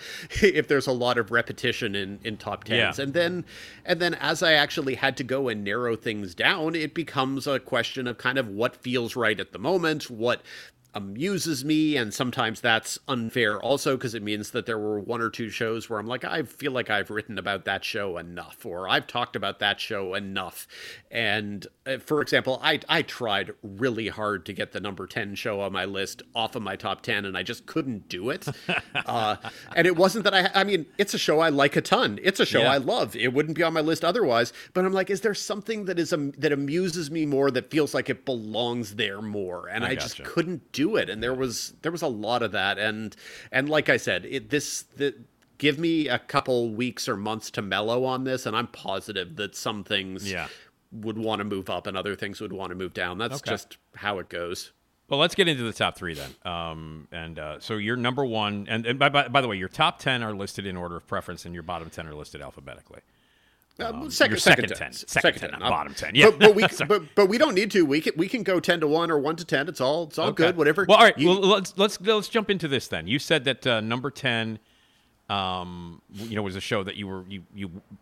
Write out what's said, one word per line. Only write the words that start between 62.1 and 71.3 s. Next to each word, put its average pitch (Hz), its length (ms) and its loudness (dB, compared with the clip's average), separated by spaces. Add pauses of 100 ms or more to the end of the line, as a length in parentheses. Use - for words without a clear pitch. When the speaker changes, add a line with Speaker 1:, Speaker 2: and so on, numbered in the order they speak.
Speaker 2:
listed 73 260 -14
alphabetically. 67 600 -18 (800)
Speaker 1:
Uh, 233 100 -6
Speaker 2:
Um, 277 220 -10
Speaker 1:
second, 247 220 4
Speaker 2:
your 196 60 0
Speaker 1:
second 127 300 8
Speaker 2:
second - 80 -4
Speaker 1:
ten. - 20 -8
Speaker 2:
ten. 65 160 -4
Second - 160 -14
Speaker 1:
Second - 300 2
Speaker 2:
ten, 73 100 -8
Speaker 1:
ten. 69 100 -10
Speaker 2:
not 92 60 -2
Speaker 1:
Um, 123 60 2
Speaker 2:
bottom 73 220 -2
ten. 80 200 -6
Yeah. 180 160 12
Speaker 1:
but, 147 80 4
but 214 160 12
we 214 80 4
Speaker 2:
<laughs> 180 60 6
Speaker 1:
can, - 20 0
Speaker 2:
Sorry. - 180 -4
Speaker 1:
but, 196 140 4 (120)
but 202 120 8
we 202 100 4
don't 262 180 6
need 196 180 2
to. 196 100 6
We 147 180 4
can, - 160 0
we 180 120 2
can 220 160 -2
go 180 160 2
ten 175 200 2
to 156 60 2
one 165 240 4
or 156 80 4
one 151 180 0
to 170 80 -8
ten. 147 240 0
It's - 120 -6
all, 147 240 2
it's 156 140 -12
all 160 100 2
Speaker 2:
Okay. 160 160 2
Speaker 1:
good. 175 120 4
Whatever 160 320 4
Speaker 2:
Well, 202 80 10
all 226 80 12
right. 202 140 8
Speaker 1:
you 156 100 6
Speaker 2:
Well, 190 120 6